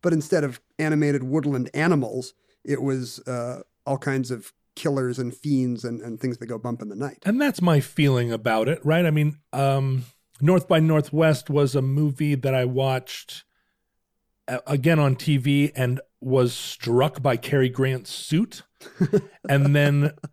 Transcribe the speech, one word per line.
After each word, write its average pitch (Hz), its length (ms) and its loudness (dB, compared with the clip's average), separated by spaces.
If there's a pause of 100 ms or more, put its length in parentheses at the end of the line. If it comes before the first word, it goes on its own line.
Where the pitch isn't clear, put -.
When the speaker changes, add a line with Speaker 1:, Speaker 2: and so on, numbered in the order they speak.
Speaker 1:
But 175 100 0
instead 156 320 0
of 127 160 -8 (180)
animated 147 440 0
woodland 131 500 -2
animals, 135 600 -2 (300)
it 139 180 -4
was, 131 440 -4
uh, 123 360 -8 (240)
all 139 120 -2
kinds 131 320 -2
of 113 220 -10 (240)
killers 131 420 -4
and 123 160 -6
fiends 127 500 -2
and, 117 180 -8
and 113 180 -12
things 123 180 -4
that 120 80 -14
go 117 120 -8
bump 120 240 -8
in 107 80 -10
the 101 40 -12
night. 127 300 -8
Speaker 2:
And 226 160 0
that's 277 220 0
my 165 180 4
feeling 127 500 0
about 113 380 0
it, 160 160 -4
right? 165 220 2
I 160 40 2
mean, 151 280 0 (160)
um, 135 500 0 (360)
North 170 280 4
by 165 120 4
Northwest 156 680 2
was 143 260 2
a 139 80 2
movie 143 520 0
that 135 200 0
I 127 120 2
watched, 131 760 -4 (1040)
uh, 127 200 -6
again 147 320 2
on 139 180 4
T 147 220 2
V 143 360 2
and 127 260 -2 (220)
was 127 300 2
struck 127 680 -2
by 131 160 2
Cary 131 320 0
Grant's 131 400 -4
suit. - 520 -4 (460)
<laughs> - 400 -4
And 139 260 4
then 143 380 2 (200)